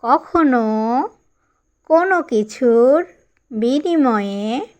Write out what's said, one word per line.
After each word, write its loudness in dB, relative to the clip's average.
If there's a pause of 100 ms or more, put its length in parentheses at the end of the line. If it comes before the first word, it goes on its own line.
কখনো 0 (1300)
কোনো 2
কিছুর 2 (540)
বিনিময়ে -2 (360)